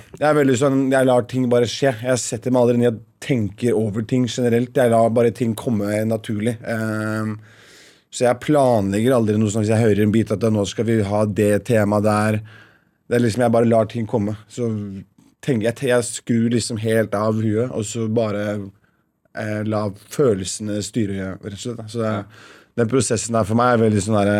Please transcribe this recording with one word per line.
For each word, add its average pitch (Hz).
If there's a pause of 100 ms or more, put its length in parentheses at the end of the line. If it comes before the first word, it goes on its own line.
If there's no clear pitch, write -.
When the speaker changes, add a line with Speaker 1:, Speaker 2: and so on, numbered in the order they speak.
(160)
Speaker 1:
Jeg 143
er 151
veldig 135
sånn, 135 (160)
jeg 131
lar 123
ting 127
bare 120
skje. 135 (140)
Jeg 127
setter 123
meg 123
aldri 120
ned 120
og 104 (180)
tenker 117
over 110
ting 127
generelt. 120
Jeg 117
lar 113
bare 117
ting 113
komme 104 (160)
naturlig. 110 (100)
Ehm, 110 (760)
så 120
jeg 120
planlegger 120
aldri 107
noe 107
sånn, 107
hvis 110
jeg 110
hører 104
en 104
bit 110
at 107 (100)
nå 104
skal 113
vi 113
ha 104
det 104 (180)
temaet 104
der. 107 (720)
Det 120
er 120
liksom, 113
jeg 117
bare 117
lar 110
ting 113
komme. 107 (100)
Så 120 (760)
tenker 113
jeg, 120
jeg 123
skrur 117
liksom 113
helt 110
av 110
huet, 113
og 107
så 113
bare, 107 (920)
eh, 107
la 107 (260)
følelsene 104
styre, 98 (100)
rett 101
og -
slett, 113
da. 107
Så 117
det, 110
Speaker 2:
Ja. 104 (560)
Speaker 1:
den 117
prosessen 117
der 110
for 110
meg 123
er 113
veldig 107
sånn 107
der, 101